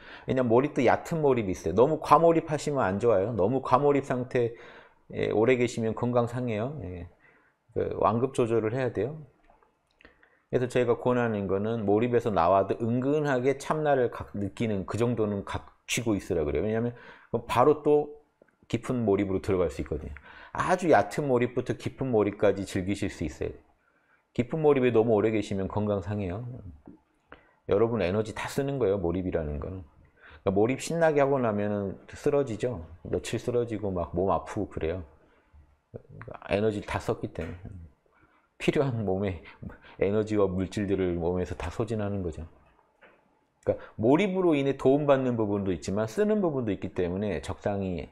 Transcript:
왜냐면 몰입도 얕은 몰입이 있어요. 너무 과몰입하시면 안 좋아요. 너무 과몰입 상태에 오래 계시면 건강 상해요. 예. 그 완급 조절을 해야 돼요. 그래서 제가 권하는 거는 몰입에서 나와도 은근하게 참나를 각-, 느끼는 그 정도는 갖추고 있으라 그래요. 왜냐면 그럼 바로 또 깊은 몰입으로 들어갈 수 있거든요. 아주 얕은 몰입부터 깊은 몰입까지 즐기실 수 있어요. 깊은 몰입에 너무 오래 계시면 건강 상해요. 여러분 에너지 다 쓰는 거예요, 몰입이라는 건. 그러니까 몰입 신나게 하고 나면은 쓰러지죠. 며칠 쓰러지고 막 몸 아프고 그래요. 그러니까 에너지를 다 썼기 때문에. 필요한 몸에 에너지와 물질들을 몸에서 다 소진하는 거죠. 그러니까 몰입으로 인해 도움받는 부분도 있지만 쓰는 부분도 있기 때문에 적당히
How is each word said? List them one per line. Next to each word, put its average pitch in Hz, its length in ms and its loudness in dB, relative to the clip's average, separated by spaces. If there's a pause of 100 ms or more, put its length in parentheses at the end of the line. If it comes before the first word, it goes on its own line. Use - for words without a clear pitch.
(260)
왜냐면 127 220 0
몰입도 131 360 2
얕은 110 360 2
몰입이 120 300 2
있어요. 82 240 -4
너무 143 260 4
과몰입하시면 156 840 4
안 98 180 0
좋아요. 110 320 4
너무 117 300 2
과몰입 139 420 2
상태에 123 480 -2 (800)
오래 113 240 4
계시면 117 380 -2
건강 120 320 0
상해요. 123 560 -6
예. 87 260 -12 (640)
그 92 240 -2
완급 117 360 2
조절을 110 400 0
해야 127 180 -2
돼요. 143 340 -6 (1200)
그래서 127 180 0
제가 120 300 2
권하는 117 480 0
거는 104 380 -2
몰입에서 113 460 2
나와도 95 500 4
은근하게 135 800 0
참나를 143 520 0
각-, - 240 -12
느끼는 101 520 -4
그 - 100 -8
정도는 107 480 0
갖추고 - 680 -4
있으라 87 300 0
그래요. 73 180 -2
왜냐면 113 320 -2 (360)
그럼 123 160 -4
바로 143 360 4
또 147 360 2 (500)
깊은 120 360 -2
몰입으로 98 360 2
들어갈 90 300 0
수 - 120 -10
있거든요. 71 300 -8 (400)
아주 175 380 0
얕은 131 360 4
몰입부터 123 480 0
깊은 - 360 -6
몰입까지 101 560 2
즐기실 95 440 -4
수 - 140 -8
있어요. 82 260 -6 (840)
깊은 156 260 -2
몰입에 135 300 4
너무 113 220 4
오래 107 180 4
계시면 101 380 -2
건강 104 320 -2
상해요. 104 460 -6 (1200)
여러분 113 340 2
에너지 104 320 0
다 - 140 -8
쓰는 139 300 -4
거예요, 101 200 2
몰입이라는 85 640 -2
건. 92 240 -10 (580)
그러니까 - 80 0
몰입 110 300 2
신나게 160 400 2
하고 139 180 4
나면은 104 600 -2 (140)
쓰러지죠. 123 760 -2 (160)
며칠 - 360 -4
쓰러지고 110 520 -2
막 87 240 -4
몸 92 160 2
아프고 - 380 -2
그래요. 85 360 -4 (880)
그러니까 - 560 -16
에너지를 104 380 0
다 - 120 -4
썼기 - 340 -6
때문에. 85 240 -8 (1040)
필요한 135 460 0
몸에 95 380 -2 (580)
에너지와 104 480 2
물질들을 92 680 -2
몸에서 90 400 -2
다 82 160 -8
소진하는 107 520 -4
거죠. 82 240 -8 (1160)
그러니까 - 220 -2 (100)
몰입으로 175 580 2
인해 139 220 0
도움받는 135 600 2
부분도 101 360 0
있지만 95 340 -2
쓰는 208 340 0
부분도 135 320 -2
있기 92 220 -6
때문에 92 480 -2
적당히 95 680 -4